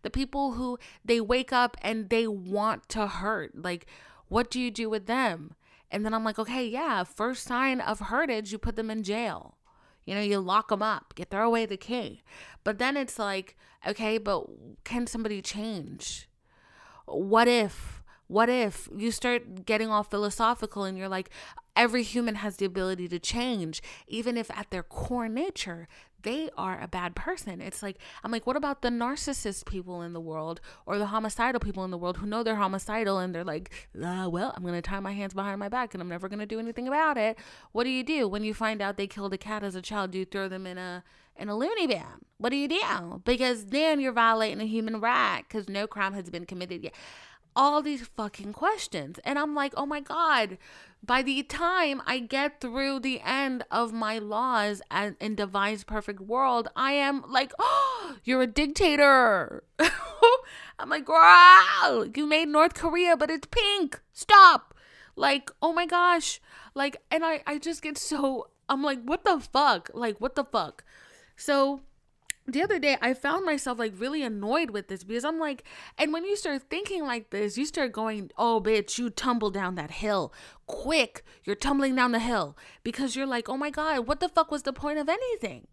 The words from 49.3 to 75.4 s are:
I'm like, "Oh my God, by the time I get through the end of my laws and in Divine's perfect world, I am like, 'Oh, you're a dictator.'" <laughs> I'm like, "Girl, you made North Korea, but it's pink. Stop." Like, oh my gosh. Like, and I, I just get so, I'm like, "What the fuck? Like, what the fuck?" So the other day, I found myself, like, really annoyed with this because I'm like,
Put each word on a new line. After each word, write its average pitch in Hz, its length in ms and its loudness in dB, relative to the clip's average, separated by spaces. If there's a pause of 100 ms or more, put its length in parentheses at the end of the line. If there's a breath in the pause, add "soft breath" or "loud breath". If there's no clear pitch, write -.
I'm 302 160 -2
like, 277 220 -2
"Oh 285 100 -4
my 294 140 -6
God, 277 580 0 (460 loud breath)
by 254 180 2
the 262 220 0
time 339 600 0
I 254 140 -2
get 269 420 -2
through 269 400 -4
the 262 200 -2
end 262 500 -2
of 233 220 0
my 220 260 -4
laws 208 720 -2
and 196 300 -2
in 202 160 -4
Divine's 202 480 -2
perfect 208 360 -6
world, 240 540 0
I 269 180 0
am 277 360 0
like, 269 320 0
'Oh, 508 640 0
you're 254 180 2
a 254 60 2
dictator.'" 277 1120 4 (160)
<laughs> - 1040 4
I'm 277 80 -8
like, 302 160 -2
"Girl, 359 1040 12 (100)
you 302 100 -2
made 311 220 2
North 302 260 6
Korea, 339 420 2
but 302 140 0
it's 320 160 -6
pink. 403 540 0 (120)
Stop." 381 640 10 (400 loud breath)
Like, 277 340 2 (140)
oh 330 100 2
my 339 140 0
gosh. 349 540 2 (340 loud breath)
Like, 277 220 -2 (120)
and 320 160 2
I, 208 220 0
I 294 120 -2
just 320 240 -6
get 302 160 -8
so, 277 500 -2 (200)
I'm 269 140 0
like, 269 220 -2
"What 294 200 -2
the 349 140 4
fuck? 262 560 2
Like, 220 260 -4
what 254 140 -4
the 277 100 0
fuck?" 180 380 -4 (540 loud breath)
So 277 460 2 (640)
the 269 160 0
other 403 160 0
day, 277 220 2
I 254 140 0
found 320 320 -2
myself, 277 320 -2
like, 220 200 -4
really 277 240 -4
annoyed 226 480 -2
with 202 180 -8
this 185 140 -10
because 226 220 -6
I'm 320 140 -2
like, 294 260 -6 (320 loud breath)